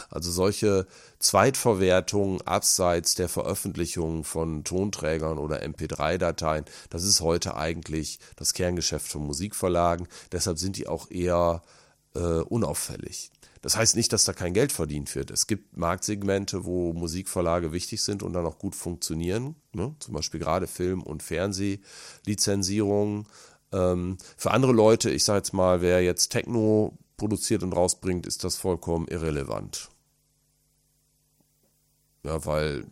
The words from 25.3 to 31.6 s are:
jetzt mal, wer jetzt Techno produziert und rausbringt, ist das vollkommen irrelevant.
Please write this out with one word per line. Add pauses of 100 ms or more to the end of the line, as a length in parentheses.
jetzt
mal,
wer
jetzt
Techno (200)
produziert
und
rausbringt,
ist
das
vollkommen
irrelevant. (2250)